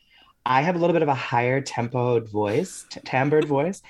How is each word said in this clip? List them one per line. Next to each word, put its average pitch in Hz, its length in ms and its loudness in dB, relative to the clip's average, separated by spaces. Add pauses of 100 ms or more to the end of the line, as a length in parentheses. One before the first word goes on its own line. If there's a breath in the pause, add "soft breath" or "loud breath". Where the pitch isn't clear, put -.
(460 soft breath)
I 127 160 2
have 175 140 0
a 170 40 -2
little 170 140 2
bit 160 100 4
of 151 40 0
a 139 60 2
higher 127 480 0
tempoed 120 680 -2
voice, 107 580 -2
t-, - 160 -16
timbred 143 400 2
voice, 147 440 -2